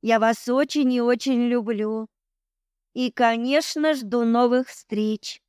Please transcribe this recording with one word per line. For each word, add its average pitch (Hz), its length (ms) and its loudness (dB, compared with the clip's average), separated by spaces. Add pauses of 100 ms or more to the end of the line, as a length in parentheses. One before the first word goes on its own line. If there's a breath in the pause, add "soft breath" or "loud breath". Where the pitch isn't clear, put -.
я 226 160 2
вас 226 300 0
очень 269 440 2
и 247 80 0
очень 240 480 0
люблю. 220 600 -4 (840)
И, 254 160 -2
конечно, 269 840 0
жду 240 300 -2
новых 240 440 2
встреч. - 800 -6